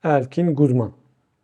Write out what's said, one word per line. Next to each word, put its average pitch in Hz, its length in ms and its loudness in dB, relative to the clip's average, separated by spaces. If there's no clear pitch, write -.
Elkin 156 520 -2
Guzman. 123 360 0